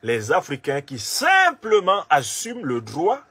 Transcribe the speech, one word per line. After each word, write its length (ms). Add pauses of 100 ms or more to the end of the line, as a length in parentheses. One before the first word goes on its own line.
les 260
Africains 500
qui 200
simplement 1080
assument 560
le 160
droit 400 (100)